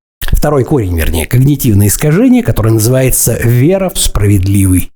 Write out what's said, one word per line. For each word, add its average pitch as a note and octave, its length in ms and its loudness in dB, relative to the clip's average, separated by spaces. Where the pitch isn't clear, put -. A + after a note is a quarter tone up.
Второй C#3 420 0
корень, G2 340 -2
вернее, D#2+ 300 -2
когнитивное B2 600 2
искажение, G#3+ 540 0
которое - 300 0
называется A#2+ 640 0
«вера D#3 540 0
в - 100 -8
справедливый G2 960 0